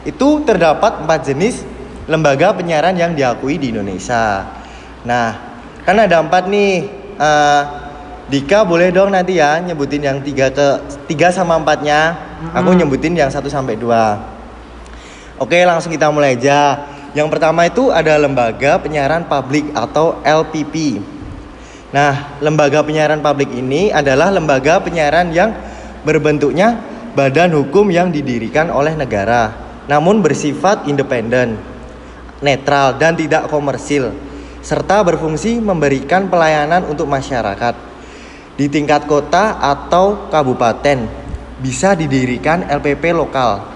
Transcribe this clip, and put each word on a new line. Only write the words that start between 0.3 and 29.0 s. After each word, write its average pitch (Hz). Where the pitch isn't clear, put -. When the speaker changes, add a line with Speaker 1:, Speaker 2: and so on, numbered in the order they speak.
Speaker 1:
terdapat 175
empat 151
jenis 170
lembaga 156
penyiaran 170
yang 170
diakui 131
di 131
Indonesia. 101
Nah, 120
kan 185
ada 185
empat 180
nih. 196
Eh, 147
Dika 185
boleh 175
dong 196
nanti 180
ya 151
nyebutin 147
yang 139
tiga 135
ke, 139
tiga 165
sama 175
empatnya. 151
Aku 180
Speaker 2:
Mm-mm. 175
Speaker 1:
nyebutin 143
yang 139
satu 139
sampai 131
dua. 113
Oke, 170
langsung 170
kita 156
mulai 143
aja. 139
Yang 151
pertama 165
itu 202
ada 156
lembaga 135
penyiaran 156
publik 147
atau 147
L 156
P 156
P. 143
Nah, 143
lembaga 151
penyiaran 151
publik 139
ini 135
adalah 151
lembaga 185
penyiaran 165
yang 196
berbentuknya 151
badan 143
hukum 147
yang 175
didirikan 131
oleh 151
negara, 110